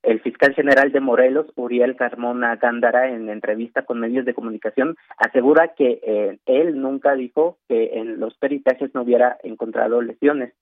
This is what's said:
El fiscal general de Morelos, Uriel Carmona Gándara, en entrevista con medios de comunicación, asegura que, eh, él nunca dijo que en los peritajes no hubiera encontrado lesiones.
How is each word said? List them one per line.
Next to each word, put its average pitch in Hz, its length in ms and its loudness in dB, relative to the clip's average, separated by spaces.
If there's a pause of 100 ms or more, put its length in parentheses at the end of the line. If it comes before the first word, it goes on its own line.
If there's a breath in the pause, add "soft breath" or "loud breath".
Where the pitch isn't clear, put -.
El 113 200 0
fiscal 135 340 2
general 139 380 4
de 139 80 2
Morelos, 131 460 2 (100)
Uriel 123 400 0
Carmona 120 580 -4
Gándara, 120 560 0
en 113 180 -8
entrevista 110 560 -6
con 120 140 -6
medios 120 260 -2
de 123 80 -2
comunicación, 117 640 -4 (200 loud breath)
asegura 147 600 2
que, 123 280 0
eh, 104 420 -2
él 143 340 0
nunca 135 360 -2
dijo 151 500 -2
que 113 320 -2
en 113 220 -8
los 113 140 -8
peritajes 135 600 -2
no 127 80 -4
hubiera 123 400 2
encontrado 113 580 -4
lesiones. 123 600 -2